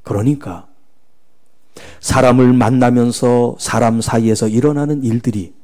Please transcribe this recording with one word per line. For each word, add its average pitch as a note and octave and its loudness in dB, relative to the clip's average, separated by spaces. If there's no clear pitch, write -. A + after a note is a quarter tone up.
그러니까 G#2+ -4
사람을 B2+ 4
만나면서 B2 2
사람 A2+ 0
사이에서 A2+ 0
일어나는 D3 0
일들이 A2 -4